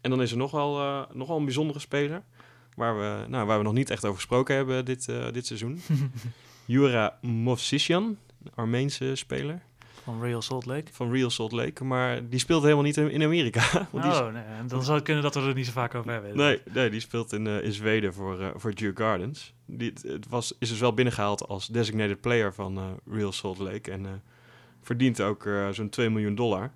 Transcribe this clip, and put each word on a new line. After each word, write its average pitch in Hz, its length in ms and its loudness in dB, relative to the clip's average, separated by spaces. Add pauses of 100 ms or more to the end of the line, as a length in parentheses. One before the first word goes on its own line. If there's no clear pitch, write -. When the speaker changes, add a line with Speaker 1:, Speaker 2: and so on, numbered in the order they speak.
Speaker 1:
En 131 80 -2
dan 127 120 2
is 117 100 0
er 117 60 -2
nog 139 140 -2
wel, 143 280 0
eh, 139 360 -4
nog 131 120 -8
wel 165 100 -2
een 151 80 0
bijzondere 143 340 0
speler... 143 440 -2 (520)
Waar 117 240 0
we, 104 280 -2
nou, 123 180 -2
waar 107 120 4
we 104 60 4
nog 107 100 2
niet 131 160 2
echt - 160 -2
over 101 100 0
gesproken 131 400 2
hebben 131 300 0
dit, 127 240 -4
eh, 120 220 -4
dit 123 140 -6
seizoen. 120 420 -6
Speaker 2:
<laughs> 139 240 2 (540)
Speaker 1:
Jura 123 560 4
Movsisyan, 123 840 2 (400)
een - 120 -16
Armeense 131 600 0
speler. 143 460 -6 (420)
Speaker 2:
Van 117 180 -6
Real 120 200 -2
Salt 127 240 -6
Lake? 147 280 -6
Speaker 1:
Van 120 180 -2
Real 127 180 4
Salt 110 220 -2
Lake, 120 320 -2
maar 123 460 0
die 123 100 0
speelt 160 240 4
helemaal 147 200 8
niet 147 140 2
in, 151 140 2
in 151 120 2
Amerika. 151 380 4 (160)
<laughs> 190 140 -2
Want - 120 -2
die 180 100 4
is 151 60 4
Speaker 2:
Oh, 113 140 -2
nee, 113 100 -10
en 110 240 -10
dan 127 160 -2
zou 147 120 2
het 151 100 2
kunnen 151 180 2
dat 143 120 0
we 139 60 0
er 135 120 2
niet 131 120 -2
zo 120 60 -4
vaak 120 240 -2
over 117 160 -4
hebben, 104 260 -6
Speaker 1:
Nee, 147 200 6
Speaker 2:
inderdaad. - 160 -12
Speaker 1:
nee, 123 160 4
die 107 100 -2
speelt 113 340 -4
in, 107 140 -2
eh, 104 160 0
in 107 100 -2
Zweden 107 400 2
voor, 95 280 -6
eh, 95 140 -4
voor 101 200 -4
Djurgårdens. 104 760 -2 (120)
Die, 117 240 -6
het, - 140 -12
het 95 260 -8
was, 120 300 -4
is 117 100 -2
dus 110 100 -4
wel 120 140 4
binnengehaald 107 540 0
als 98 200 -6
designated 110 540 0
player 113 320 2
van, 95 240 -6
eh, 95 60 -6 (300)
Real 104 180 -2
Salt 95 260 -6
Lake 98 340 -8
en, 98 140 -8
eh, 98 60 -10 (680)
verdient 120 400 2
ook, 101 240 0
eh, 101 240 0
zo'n 101 200 -4
twee 120 200 2
miljoen 107 260 2
dollar. 113 400 0